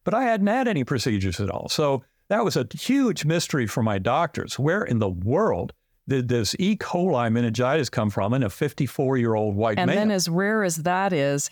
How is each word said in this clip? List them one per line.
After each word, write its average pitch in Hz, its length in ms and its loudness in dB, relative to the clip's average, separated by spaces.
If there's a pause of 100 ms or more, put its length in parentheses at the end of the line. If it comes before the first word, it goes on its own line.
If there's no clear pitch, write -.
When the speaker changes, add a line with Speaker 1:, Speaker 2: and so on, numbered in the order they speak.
Speaker 1:
But 185 100 -2
I 240 100 2
hadn't 220 240 2
had 240 200 2
any 165 160 0
procedures 104 560 0
at 101 100 -2
all. - 200 -6
So 139 340 0 (260)
that 220 140 2
was 175 140 0
a 123 160 0
huge 240 500 0
mystery 151 440 0
for 120 160 -2
my 107 160 0
doctors. 127 600 -2
Where 160 240 0
in 117 160 0
the 104 100 2
world 101 640 0 (360)
did 127 180 0
this 120 320 0
E. 196 160 2
coli 160 560 0
meningitis 120 580 0
come 110 200 0
from 101 240 0
in 131 100 2
a 104 60 0
fifty-four-year-old 117 1040 0
white 107 220 2
Speaker 2:
And 180 100 2
Speaker 1:
male? 147 80 2
Speaker 2:
then 214 160 2
as 190 160 0
rare 202 360 0
as 170 140 -2
that 180 360 0
is, 143 380 0